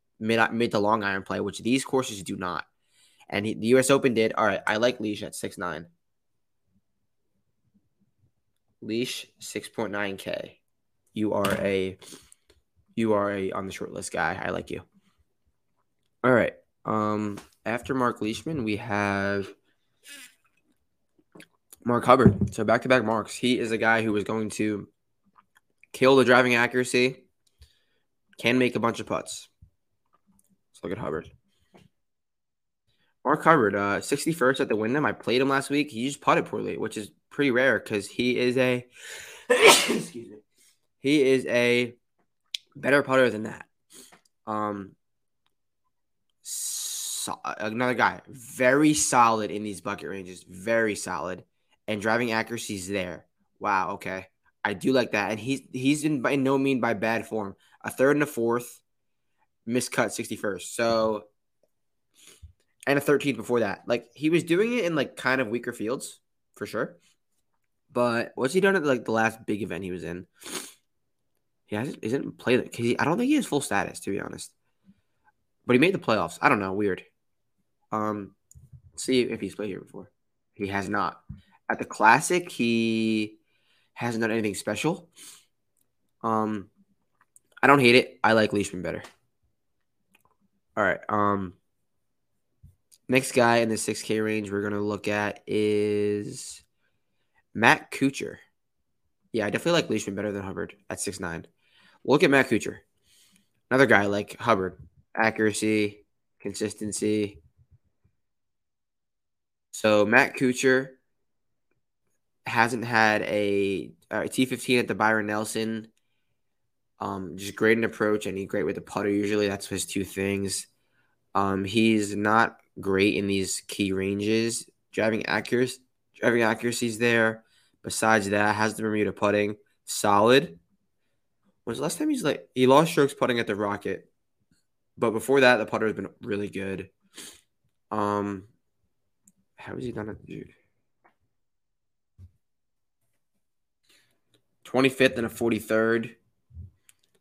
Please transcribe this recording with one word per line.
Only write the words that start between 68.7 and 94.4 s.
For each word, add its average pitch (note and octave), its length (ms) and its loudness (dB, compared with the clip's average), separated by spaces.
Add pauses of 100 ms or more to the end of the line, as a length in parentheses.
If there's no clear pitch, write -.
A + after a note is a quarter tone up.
at, E3 80 0
like, B2+ 220 0
the A2+ 60 -2
last A2 340 0
big G#2 160 -2
event F#2 220 -8
he F2+ 60 -6
was F2 140 -8
in? F2 220 -10 (1400)
He - 120 -8
hasn't, B2+ 260 -6
he A2 80 -6
hasn't - 280 -6
played B2 220 2
it, - 120 -10
'cause A#2+ 120 -6
he, A#2 140 0
I A#2+ 60 2
don't D#3 120 0
think B3 120 -2
he D4+ 80 2
has B3+ 100 0
full C#3+ 140 -2
status, - 400 -4
to - 100 -10
be G2 100 -4
honest. - 320 -12 (1120)
But B2 80 4
he B2+ 60 6
made F#3+ 140 4
the - 40 -2
playoffs. G2 440 -2
I C#3+ 80 6
don't A2+ 100 2
know. F#2+ 140 -4
Weird. G2 280 -2 (920)
Um, G#2+ 420 -4 (600)
see C3 260 0
if A2+ 180 -4
he's F#2+ 140 -8
played G#2 140 -8
here F#2 120 -10
before. - 300 -20 (420)
He G2+ 140 -6
has F#2+ 240 -4
not. G2+ 320 -4 (480)
At A2+ 80 -4
the B2+ 60 -6
Classic, D#3+ 640 2
he A2+ 840 0 (560)
hasn't A#2 300 -4
done A2+ 80 0
anything G#2+ 240 -2
special. - 560 -4 (1120)
Um, A2 480 -4 (920)
I - 40 4
don't C#3+ 140 8
hate A#2+ 140 8
it. - 300 4
I A2 80 6
like A2 220 4
Leishman F#2+ 260 -2
better. E2+ 220 -6 (1700)
All G#2 100 0
right. F#2 160 0 (100)
Um, G2+ 420 0 (1500)
next B2+ 260 2
guy A#2+ 260 6
in A#2 100 2
the A2 80 -2
six A2 240 -4
K A2 200 -4
range G#2+ 300 -4